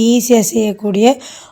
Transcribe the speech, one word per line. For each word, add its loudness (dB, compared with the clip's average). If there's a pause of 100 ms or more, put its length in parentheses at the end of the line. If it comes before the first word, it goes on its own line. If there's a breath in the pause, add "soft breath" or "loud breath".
ஈஸியா 2
செய்யக்கூடிய -2 (440 loud breath)